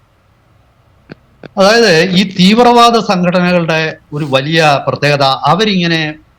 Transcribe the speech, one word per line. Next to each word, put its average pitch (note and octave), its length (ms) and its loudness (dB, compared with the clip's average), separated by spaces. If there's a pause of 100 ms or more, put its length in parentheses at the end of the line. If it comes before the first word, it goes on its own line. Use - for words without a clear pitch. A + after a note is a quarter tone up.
(1600)
അതായത് G3 520 2
ഈ F3+ 140 0
തീവ്രവാദ A#3 760 2
സംഘടനകളുടെ F3+ 1000 -2 (180)
ഒരു D3 160 -6
വലിയ C#3+ 580 0
പ്രത്യേകത, C#3 360 -2
അവരിങ്ങനെ D#3+ 920 -2 (240)